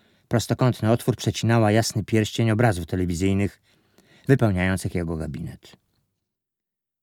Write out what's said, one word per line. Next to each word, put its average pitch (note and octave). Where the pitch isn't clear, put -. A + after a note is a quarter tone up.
prostokątny A2+
otwór A#2+
przecinała A2+
jasny A2
pierścień A2+
obrazów G#2+
telewizyjnych F#2+
wypełniających F#2+
jego E2+
gabinet. -